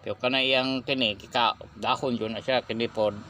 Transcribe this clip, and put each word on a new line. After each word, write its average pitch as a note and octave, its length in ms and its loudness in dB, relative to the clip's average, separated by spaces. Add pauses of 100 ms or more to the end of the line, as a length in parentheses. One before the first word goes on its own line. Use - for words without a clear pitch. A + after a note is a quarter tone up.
Pero G#2+ 160 -8
kana C3 240 2
iyang C3 400 2
kini, B2+ 320 0
kika, A2+ 480 0 (160)
dahon A#2 400 0
yun A2 160 -4
na G#2+ 80 -6
siya, B2 240 0
kini A2+ 240 -2
po. G#2+ 240 0 (160)